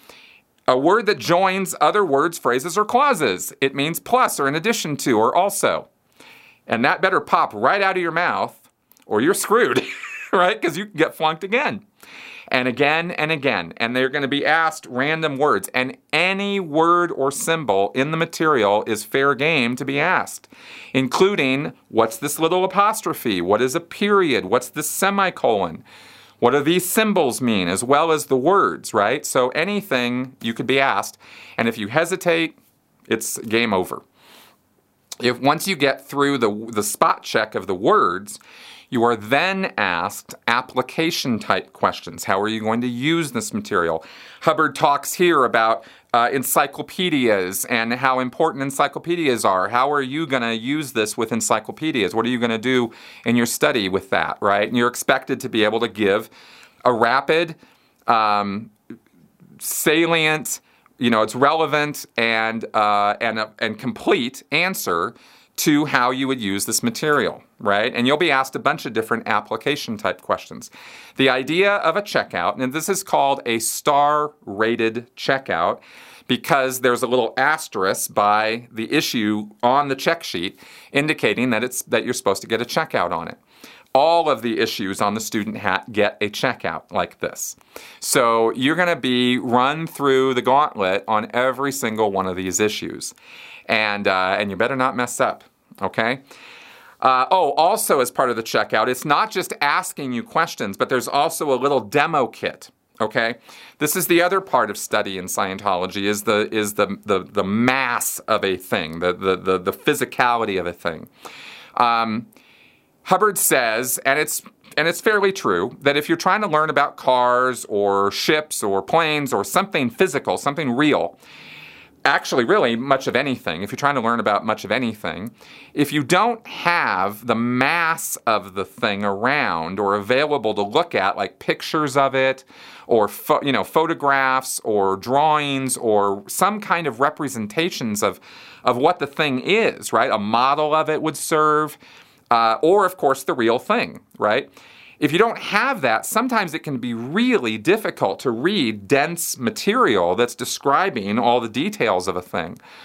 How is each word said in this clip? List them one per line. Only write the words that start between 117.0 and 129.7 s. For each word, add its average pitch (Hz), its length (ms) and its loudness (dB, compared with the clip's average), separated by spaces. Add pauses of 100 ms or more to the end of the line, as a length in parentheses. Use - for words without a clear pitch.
or 101 420 2
ships - 500 -2
or 98 200 0
planes 151 500 0
or 101 140 0
something 185 440 -2
physical, 139 480 0
something 143 320 -4
real, 120 480 0 (880)
actually 147 380 2
really 135 320 2
much 131 320 0
of 110 80 0
anything, 117 480 -2
if 101 80 -8
you're 120 60 -8
trying 143 180 0
to 127 60 -2
learn 117 180 0
about 101 260 2
much 107 200 -2
of 98 80 -2
anything, 107 600 -6 (400)
if 147 200 0
you 147 100 0
don't 202 420 2
have 107 800 -2
the 117 80 2
mass 139 800 -2 (100)
of 98 280 -2
the 185 100 -4
thing 104 400 -4
around 101 760 -2